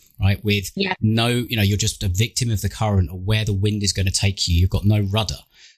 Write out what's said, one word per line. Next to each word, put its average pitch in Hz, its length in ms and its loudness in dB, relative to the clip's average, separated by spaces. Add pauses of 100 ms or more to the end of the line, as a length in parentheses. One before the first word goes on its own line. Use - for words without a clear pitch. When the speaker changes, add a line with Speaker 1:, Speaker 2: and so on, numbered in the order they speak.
(200)
Speaker 1:
right? 98 240 0
With 101 320 0
Speaker 2:
Yeah. 196 240 -2
Speaker 1:
no, 113 280 2
you 120 280 -2
know, 110 60 2
you're 101 160 2
just 107 240 -4
a 104 60 -2
victim 110 420 -2
of 104 100 -2
the 101 80 -2
current 98 420 0
or 92 80 -12
where 107 280 -2
the 101 80 0
wind 104 280 0
is 98 120 0
gonna 95 160 0
take - 360 0
you. 87 80 0
You've 90 140 4
got - 160 -2
no 104 160 4
rudder. 98 380 -2 (400)